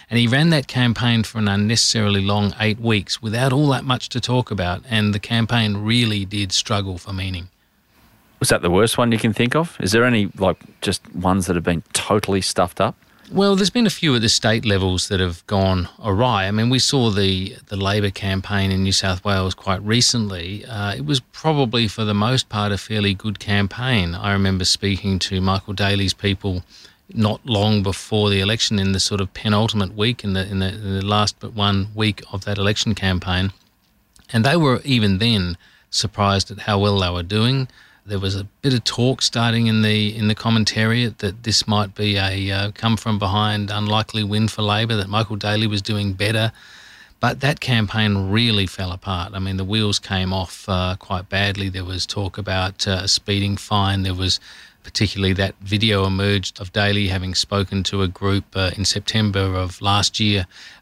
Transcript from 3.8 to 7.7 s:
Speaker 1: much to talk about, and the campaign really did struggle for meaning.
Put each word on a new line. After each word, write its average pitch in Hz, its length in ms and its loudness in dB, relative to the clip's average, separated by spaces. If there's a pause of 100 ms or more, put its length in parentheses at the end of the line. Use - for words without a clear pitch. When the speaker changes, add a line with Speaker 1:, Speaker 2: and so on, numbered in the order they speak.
Speaker 1:
much 127 260 -4
to 117 120 -4
talk 123 300 -2
about, 92 380 -4
and 107 240 2
the 101 60 -2
campaign 113 580 0
really 107 460 0
did 98 280 -4
struggle 98 480 -2
for - 120 -14
meaning. 92 380 -6 (920)